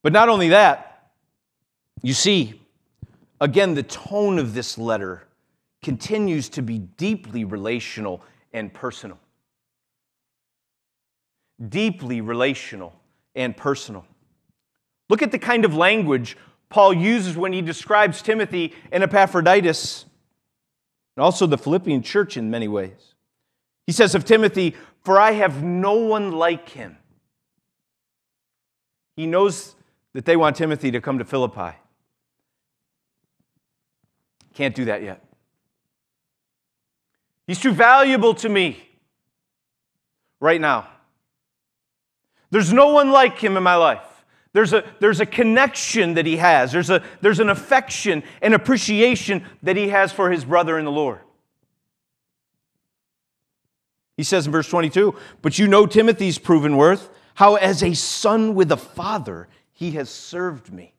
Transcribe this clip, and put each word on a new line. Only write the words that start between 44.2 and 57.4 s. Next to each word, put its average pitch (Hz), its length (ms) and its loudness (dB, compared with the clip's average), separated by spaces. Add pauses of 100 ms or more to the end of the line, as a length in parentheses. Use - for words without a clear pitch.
There's 196 200 2
a, 208 120 2 (160)
there's 202 180 2
a 208 80 -2
connection 226 880 0
that 160 120 0
he 160 100 -2
has. 151 340 4
There's 156 180 -2
a, 180 140 2 (180)
there's 196 200 2
an 214 80 2
affection 202 720 -2 (180)
and 214 140 4
appreciation 214 920 0 (200)
that 185 120 0
he 202 120 -2
has 196 240 0
for 180 180 0
his 160 140 -2
brother 160 340 0
in 151 60 -4
the 147 80 -6
Lord. 139 260 -4 (3000)
He 151 60 -6
says 175 240 -2
in 147 60 -4
verse 160 160 -2
twenty-two, 175 500 0 (240)
"But 151 160 -2
you 208 80 4
know 202 220 6
Timothy's 214 500 2
proven 147 380 2
worth, 175 340 2 (240)
how 208 220 6